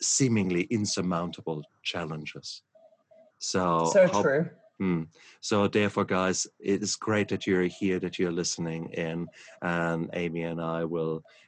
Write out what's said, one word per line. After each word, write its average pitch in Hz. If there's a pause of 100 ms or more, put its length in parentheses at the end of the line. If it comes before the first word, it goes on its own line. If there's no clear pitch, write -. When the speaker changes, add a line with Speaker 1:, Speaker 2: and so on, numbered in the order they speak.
Speaker 1:
seemingly 98
insurmountable 87 (180)
challenges. 78 (800)
So 85
Speaker 2:
So 92
Speaker 1:
hope 98
Speaker 2:
true. 156 (300)
Speaker 1:
Hmm. 175 (380)
So 101
therefore, 104
guys, 92 (140)
it 98
is 104
great 104
that 95
you're 92
here, 90
that 87
you're 90
listening 85
in, 85 (360)
and 85
Amy 85
and 82
I 82
will, 80 (240)